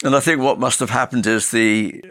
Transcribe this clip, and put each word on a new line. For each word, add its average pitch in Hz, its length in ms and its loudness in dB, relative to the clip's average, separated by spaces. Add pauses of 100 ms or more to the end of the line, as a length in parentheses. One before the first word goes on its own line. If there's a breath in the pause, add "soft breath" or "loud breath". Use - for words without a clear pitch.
And 135 100 2
I 139 60 4
think 156 200 0
what 131 200 0
must 127 180 0
have 120 120 -4
happened 123 360 -2
is 110 240 0
the 110 500 0 (100)